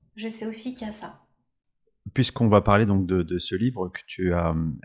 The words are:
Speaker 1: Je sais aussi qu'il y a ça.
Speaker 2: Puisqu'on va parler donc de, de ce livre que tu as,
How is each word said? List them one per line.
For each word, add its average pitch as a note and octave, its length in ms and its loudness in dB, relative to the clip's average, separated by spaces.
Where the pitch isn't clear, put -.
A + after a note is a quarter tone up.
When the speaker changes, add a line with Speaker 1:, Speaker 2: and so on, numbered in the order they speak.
Speaker 1:
Je G#3+ 120 -8
sais A3 180 -10
aussi A#3+ 280 -8
qu'il A3 120 -10
y G#3+ 40 -8
a - 20 -10
ça. - 300 -16
Speaker 2:
Puisqu'on A#2+ 360 2
va G#2 120 8
parler G#2 240 4
donc G2 220 2
de, F2+ 160 2
de F2 160 -4
ce - 160 -6
livre G2+ 340 -2
que - 180 -14
tu F2+ 280 -2
as, E2+ 200 2